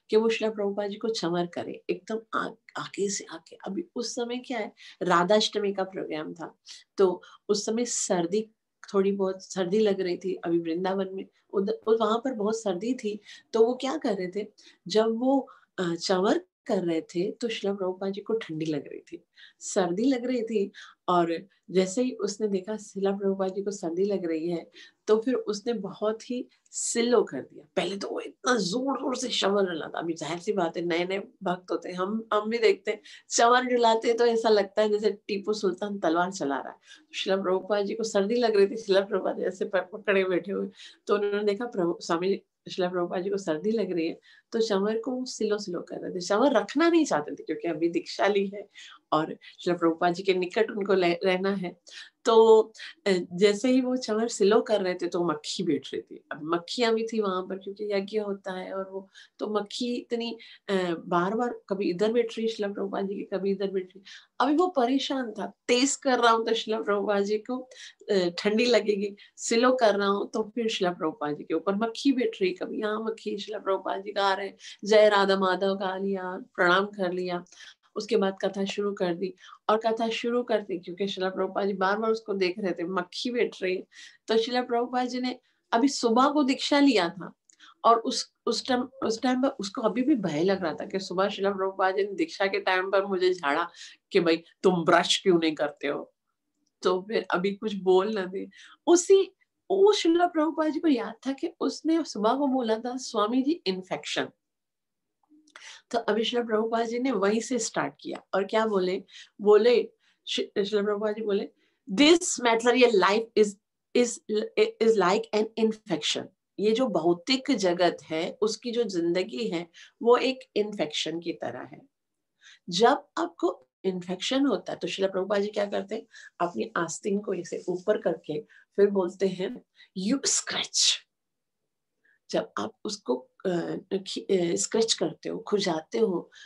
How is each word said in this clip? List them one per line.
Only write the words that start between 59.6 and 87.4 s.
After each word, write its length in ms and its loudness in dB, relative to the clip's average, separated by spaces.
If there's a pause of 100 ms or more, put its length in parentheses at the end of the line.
इतनी, 440 -6 (300)
अ, 260 0 (120)
बार-बार 640 0
कभी 220 -2
इधर 220 0
बैठ 260 0
रही 100 0
श्रील 240 -4
प्रभुपाद 340 -4
जी 80 -6
की, 80 -8
कभी 280 -4
इधर 200 -2
बैठ 260 -6
रही। 60 -20 (380)
अभी 160 2
वो 100 4
परेशान 680 0
था, 140 -8
तेज 500 2
कर 220 2
रहा 140 6
हूं 120 2
तो 100 2
श्रील 280 -2
प्रभुपाद 400 0
जी 160 0
को, 300 -8 (420)
अ, 180 2 (100)
ठंडी 260 2
लगेगी, 520 2 (200)
स्लो 360 2
कर 220 4
रहा 140 2
हूं 180 0
तो 280 -4
फिर 140 -2
श्रील 220 0
प्रभुपाद 460 -4
जी 80 -12
के 100 -4
ऊपर 200 0
मक्खी 380 0
बैठ 300 -2
रही, 100 2
कभी 280 -8
यहाँ 240 -4
मक्खी, 340 -6
श्रील 200 -10
प्रभुपाद 440 -2
जी 100 -12
गा 220 2
रहे 120 -6
हैं, 100 -12 (280)
"जय 240 8
राधा 300 4
माधव" 360 2
गा 220 -4
लिया, 480 -6 (100)
प्रणाम 320 4
कर 260 -4
लिया, 320 -4 (520)
उसके 200 -2
बाद 280 2
कथा 200 -2
शुरू 280 -4
कर 220 -2
दी। 200 -6 (340)
और 80 4
कथा 320 0
शुरू 340 -2
करते, 360 -2
क्योंकि 300 -6
श्रील 200 -4
प्रभुपाद 380 -4
जी 60 0
बार-बार 380 0
उसको 240 -4
देख 240 -2
रहे 140 -2
थे, 120 -6
मक्खी 460 -6
बैठ 320 -2
रही 140 -2
है। 100 -10 (400)
तो 120 2
श्रील 240 0
प्रभुपाद 460 -2
जी 120 -6
ने 200 -4 (320)
अभी 160 6
सुबह 400 4
को 140 2
दीक्षा 380 2
लिया 280 6
था 240 -12 (520)